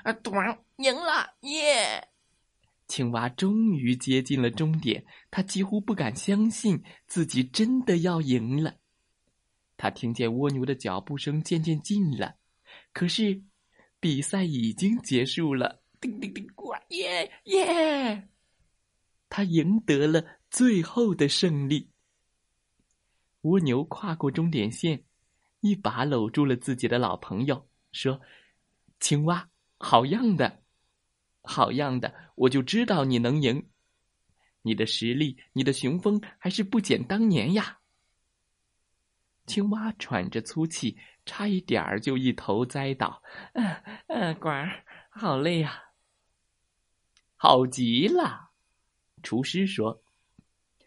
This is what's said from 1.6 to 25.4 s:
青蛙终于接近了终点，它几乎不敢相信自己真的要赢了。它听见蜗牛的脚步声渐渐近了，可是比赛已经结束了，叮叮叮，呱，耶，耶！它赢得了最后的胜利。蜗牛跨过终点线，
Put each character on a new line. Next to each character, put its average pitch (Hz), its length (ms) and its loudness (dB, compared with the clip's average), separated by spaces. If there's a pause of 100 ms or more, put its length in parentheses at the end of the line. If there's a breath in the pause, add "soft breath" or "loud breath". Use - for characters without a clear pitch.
青 120 240 -4
蛙 117 180 -2
终 208 440 2
于 127 220 2
接 131 280 0
近 131 180 0
了 120 80 2
终 156 300 0
点， - 260 -2 (240 loud breath)
它 185 140 -2
几 190 180 -4
乎 196 180 -2
不 208 140 -2
敢 131 220 -4
相 208 340 2
信 208 340 0 (220 loud breath)
自 165 200 0
己 127 180 0
真 233 420 0
的 175 120 4
要 170 240 0
赢 127 420 0
了。 - 140 -6 (1000)
它 101 140 0
听 117 220 -4
见 117 220 0
蜗 139 140 0
牛 131 160 -2
的 139 80 -2
脚 98 260 -4
步 143 180 -8
声 151 240 -2
渐 165 200 0
渐 156 200 0
近 190 360 0
了， - 200 -6 (560 loud breath)
可 175 140 0
是 196 360 0 (560 soft breath)
比 143 220 0
赛 190 220 -2
已 123 280 0
经 208 280 0
结 131 260 0
束 151 280 -2
了， - 300 -2 (160)
叮 208 200 -8
叮 196 140 -8
叮， - 220 -12
呱， 392 200 -12 (140)
耶， 349 420 -4 (140)
耶！ 311 840 2 (1000)
它 - 140 -2
赢 170 380 2
得 147 260 4
了 156 160 4 (260 loud breath)
最 226 340 4
后 226 320 2
的 147 120 4
胜 143 400 0
利。 143 240 -2 (1500)
蜗 180 180 4
牛 139 240 2
跨 165 320 -8
过 147 160 -2
终 165 180 0
点 123 220 -2
线， 156 320 -2 (560)